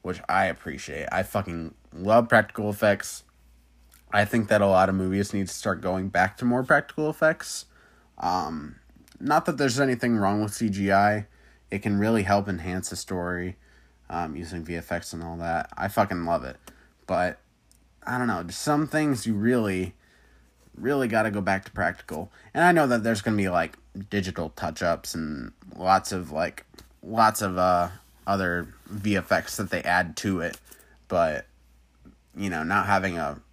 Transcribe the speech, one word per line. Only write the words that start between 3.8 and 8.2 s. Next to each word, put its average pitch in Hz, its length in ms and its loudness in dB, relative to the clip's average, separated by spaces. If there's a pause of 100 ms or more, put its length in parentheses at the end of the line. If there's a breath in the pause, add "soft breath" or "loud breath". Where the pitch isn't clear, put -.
I 104 140 4
think 110 220 0
that 104 140 4
a 101 60 4
lot 95 220 6
of 95 60 0
movies 95 380 0
need 98 140 -2
to - 60 -10
start 92 280 -4
going 95 280 -2
back 92 280 2
to 127 80 -4
more 123 180 2
practical 151 460 0
effects. - 560 0 (520 soft breath)
Um, 82 600 -4 (420)